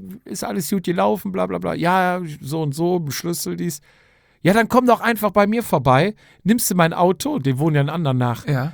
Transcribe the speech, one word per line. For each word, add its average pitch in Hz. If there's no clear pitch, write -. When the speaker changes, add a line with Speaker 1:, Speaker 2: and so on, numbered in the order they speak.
Speaker 1:
ist -
alles 196
gut 196
gelaufen, 190
bla 185
bla 185
bla." 175
"Ja, 180
so 151
und 147
so, 170
Schlüssel, 170
dies." 175
"Ja, 170
dann 226
komm 247
doch 233
einfach 214
bei 202
mir 220
vorbei, 147
nimmst 233
du 196
mein 165
Auto", 190
die 131
wohnen 156
ja 143
in 143
Andernach. 131
Speaker 2:
Ja. 139